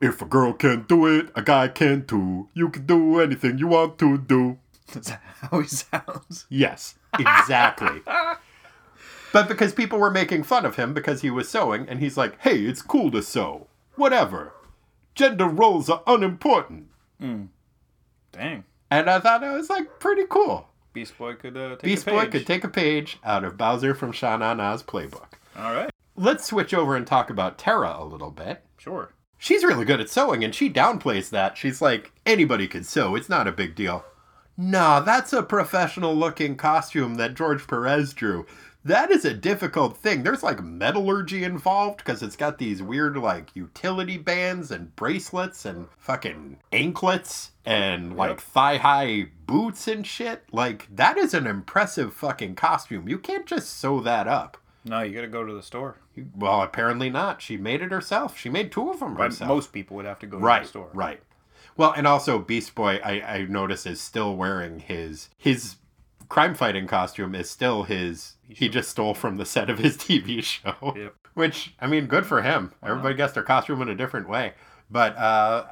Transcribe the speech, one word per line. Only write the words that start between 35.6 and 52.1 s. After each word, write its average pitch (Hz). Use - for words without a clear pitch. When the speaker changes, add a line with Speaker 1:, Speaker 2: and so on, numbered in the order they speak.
Speaker 1:
costume 151
that 120
George 147
Perez 139
drew. 95
That 247
is 359
a 139
difficult 165
thing. 180
There's, 247
like, 123
metallurgy 180
involved 190
'cause 117
it's 107
got 147
these 101
weird, 143
like, 107
utility 185
bands 180
and 87
bracelets 180
and 87
fucking 76
anklets 175
and, 92
like, 92
Speaker 2:
Yep. -
Speaker 1:
thigh-high 135
boots 214
and 214
shit. 233
Like, 117
that 156
is 392
an 147
impressive 120